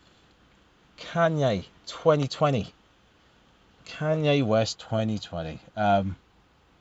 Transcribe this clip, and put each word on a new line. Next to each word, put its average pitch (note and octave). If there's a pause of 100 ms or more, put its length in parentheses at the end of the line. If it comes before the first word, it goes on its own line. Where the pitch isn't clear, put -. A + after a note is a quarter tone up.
(1000)
Kanye D3 (220)
twenty D3
twenty. C3+ (1120)
Kanye D3+
West A2
twenty A2
twenty. E2 (160)
Um, G2+ (640)